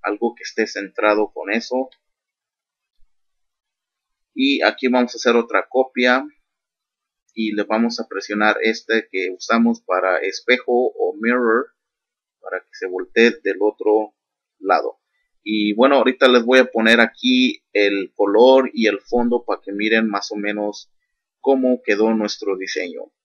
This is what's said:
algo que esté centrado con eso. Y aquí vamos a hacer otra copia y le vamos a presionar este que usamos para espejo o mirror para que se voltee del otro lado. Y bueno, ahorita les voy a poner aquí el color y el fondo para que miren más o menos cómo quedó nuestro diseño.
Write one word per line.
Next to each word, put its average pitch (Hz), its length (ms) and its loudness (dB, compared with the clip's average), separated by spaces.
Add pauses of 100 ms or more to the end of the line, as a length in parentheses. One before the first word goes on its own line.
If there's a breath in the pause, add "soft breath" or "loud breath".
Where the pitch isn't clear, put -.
algo 104 320 -4
que - 80 -20
esté - 240 -4
centrado 104 640 -2
con 85 180 -10
eso. 123 380 -4 (2500)
Y 139 260 0
aquí 107 280 0
vamos 123 260 0
a - 20 -14
hacer 117 200 0
otra 110 300 0
copia 127 600 0 (1040)
y 110 200 -4
le 104 100 -4
vamos 113 380 -2
a 110 60 -10
presionar 104 540 -2
este 113 500 -2
que 92 200 -6
usamos 117 500 0
para 92 380 0
espejo 120 540 -2
o 101 460 -2
mirror 120 500 0 (720)
para 92 220 -10
que - 120 -20
se - 140 -12
voltee 92 560 0
del 98 200 -4
otro 107 520 0 (440)
lado. 80 420 -2 (420)
Y 104 300 -2
bueno, 131 240 2
ahorita 127 320 2
les 123 160 4
voy 127 140 4
a 123 80 4
poner 113 340 2
aquí 127 720 0
el 101 420 0
color 123 600 6
y 110 140 0
el 101 120 -2
fondo 120 460 -2
para - 160 -6
que 98 100 -12
miren 107 340 0
más 101 240 -6
o 107 60 -10
menos 104 560 -8 (480)
cómo 127 420 2
quedó 110 320 0
nuestro 104 420 -4
diseño. 92 560 -10 (120)